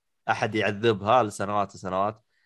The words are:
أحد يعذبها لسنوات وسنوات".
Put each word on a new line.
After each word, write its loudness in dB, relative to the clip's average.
أحد -2
يعذبها 2
لسنوات -4
وسنوات". -4